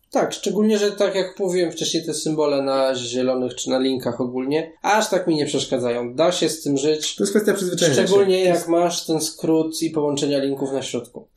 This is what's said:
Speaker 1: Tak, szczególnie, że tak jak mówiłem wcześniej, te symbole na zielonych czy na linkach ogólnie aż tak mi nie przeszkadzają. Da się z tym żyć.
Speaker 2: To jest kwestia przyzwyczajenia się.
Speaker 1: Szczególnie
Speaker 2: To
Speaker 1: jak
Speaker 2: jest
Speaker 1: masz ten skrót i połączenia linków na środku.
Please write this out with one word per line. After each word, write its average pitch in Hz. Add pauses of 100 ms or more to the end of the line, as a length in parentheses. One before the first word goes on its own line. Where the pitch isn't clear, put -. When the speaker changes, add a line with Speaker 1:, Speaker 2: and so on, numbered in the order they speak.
(100)
Speaker 1:
Tak, 165
szczególnie, 214
że 208
tak 202
jak 185
mówiłem 180
wcześniej, 160
te 151
symbole 147
na 135
zielonych 127
czy -
na 131
linkach 131
ogólnie 131 (100)
aż 208
tak 185
mi 165
nie 147
przeszkadzają. 123
Da 165
się 170
z -
tym 143
żyć. 151
Speaker 2:
To 208
jest -
kwestia 208
przyzwyczajenia 170
się. 185
Speaker 1:
Szczególnie 190
Speaker 2:
To 185
Speaker 1:
jak 180
Speaker 2:
jest 170
Speaker 1:
masz 170
ten 160
skrót 160
i 160
połączenia 143
linków 139
na 135
środku. -